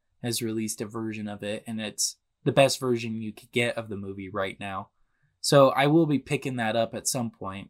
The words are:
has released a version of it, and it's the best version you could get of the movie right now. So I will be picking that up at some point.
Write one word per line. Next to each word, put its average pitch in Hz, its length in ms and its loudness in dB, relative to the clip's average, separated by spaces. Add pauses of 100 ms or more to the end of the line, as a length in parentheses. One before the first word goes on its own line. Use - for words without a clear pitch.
(220)
has 117 180 -2
released 110 400 -4
a 117 60 -6
version 107 420 -8
of 104 140 -12
it, 104 240 -6
and 110 140 -6
it's - 360 -4 (280)
the 135 80 2
best 135 280 4
version 117 400 -2
you 107 120 -8
could - 200 -20
get 120 240 2
of 110 120 -8
the 104 80 -6
movie 98 340 -10
right 98 280 -4
now. 98 300 -8 (540)
So 139 260 8
I 139 180 4
will 160 200 6
be 147 120 2
picking 139 380 -4
that 113 200 0
up 113 180 2
at 107 120 -8
some 117 240 -2
point. 98 400 -10